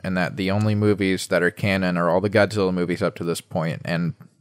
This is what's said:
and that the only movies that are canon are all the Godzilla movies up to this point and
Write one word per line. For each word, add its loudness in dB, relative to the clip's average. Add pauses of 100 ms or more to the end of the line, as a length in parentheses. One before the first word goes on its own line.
and -4
that -2
the 0
only 2
movies 2
that 2
are 4
canon 0
are 2
all 2
the 0
Godzilla 2
movies -2
up 0
to -6
this -2
point -6
and -2 (280)